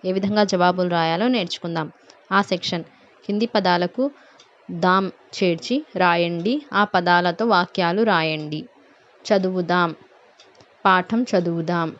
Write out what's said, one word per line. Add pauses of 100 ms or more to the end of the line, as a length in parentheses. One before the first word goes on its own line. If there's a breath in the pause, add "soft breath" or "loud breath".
ఏ
విధంగా
జవాబులు
రాయాలో
నేర్చుకుందాం. (440 soft breath)
ఆ
సెక్షన్ (420 soft breath)
కింది
పదాలకు (600 soft breath)
దాం (280)
చేర్చి (180)
రాయండి, (120)
ఆ
పదాలతో (100)
వాక్యాలు
రాయండి. (680 soft breath)
చదువుదాం, (920)
పాఠం
చదువుదాం.